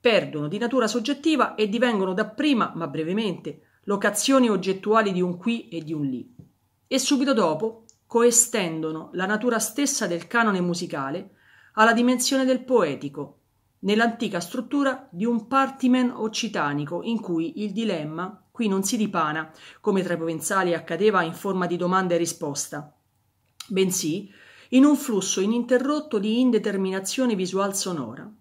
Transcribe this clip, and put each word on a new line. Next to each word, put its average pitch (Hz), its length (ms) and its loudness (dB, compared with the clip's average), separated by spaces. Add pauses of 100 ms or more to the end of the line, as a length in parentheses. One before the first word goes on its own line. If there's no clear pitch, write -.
perdono 151 460 2
di 175 120 -6
natura 233 280 0
soggettiva 247 680 0
e 214 120 0
divengono 202 460 0
dapprima, 214 640 0
ma 165 100 -6
brevemente, 165 760 -4 (200)
locazioni 208 680 2
oggettuali 196 640 2
di 180 80 0
un 180 160 0
qui 233 320 -6
e 165 140 -10
di 156 100 -10
un 147 140 -2
lì, 127 280 -8 (520)
e 262 140 0
subito 277 340 2
dopo 208 500 0 (220)
coestendono 170 1080 2
la 180 120 -2
natura 220 320 0
stessa 254 480 -2
del 170 220 -4
canone 220 320 2
musicale 170 720 -4 (420)
alla 220 200 4
dimensione 254 520 2
del 262 180 2
poetico, 147 760 -2 (400)
nell'antica 214 580 0
struttura 262 720 -2
di 175 140 -6
un 233 240 -2
partimen 254 640 2
occitanico 170 880 -4
in 226 180 -4
cui 170 440 -4
il 202 80 -6
dilemma 180 680 -4 (120)
qui 226 160 -2
non 190 160 2
si 247 120 0
dipana, 160 560 -2 (280)
come 190 220 2
tra 175 120 -2
i - 20 -4
provenzali 165 580 0
accadeva 175 480 2
in 165 120 -2
forma 185 320 -2
di 170 100 -2
domanda 180 380 2
e 170 40 4
risposta, 147 760 -6 (720)
bensì 185 680 -2 (380)
in 262 140 8
un 294 100 8
flusso 190 460 -2
ininterrotto 240 800 0
di 214 180 0
indeterminazione 208 960 0
visual 190 400 -2
sonora 160 680 -6